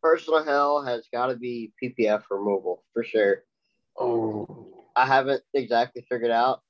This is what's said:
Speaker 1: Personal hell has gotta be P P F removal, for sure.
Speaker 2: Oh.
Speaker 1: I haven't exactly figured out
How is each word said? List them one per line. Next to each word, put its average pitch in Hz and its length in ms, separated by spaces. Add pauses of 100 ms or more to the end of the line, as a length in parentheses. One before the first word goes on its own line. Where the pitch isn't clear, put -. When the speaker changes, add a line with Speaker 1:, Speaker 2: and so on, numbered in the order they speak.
Speaker 1:
Personal 160 420
hell 143 380
has 120 300
gotta 123 240
be 120 420
P 127 120
P 117 180
F 104 220
removal, 101 600
for 117 120
sure. 101 400 (540)
Speaker 2:
Oh. 113 880 (100)
Speaker 1:
I 127 100
haven't 135 360 (120)
exactly 123 540
figured 120 240
out 120 380